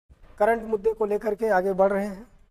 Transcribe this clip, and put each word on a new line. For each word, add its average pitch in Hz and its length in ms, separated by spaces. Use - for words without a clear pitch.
करंट 220 240
मुद्दे 220 300
को 214 120
लेकर 208 300
के 220 140
आगे 190 240
बढ़ 190 180
रहे 202 140
हैं, 202 180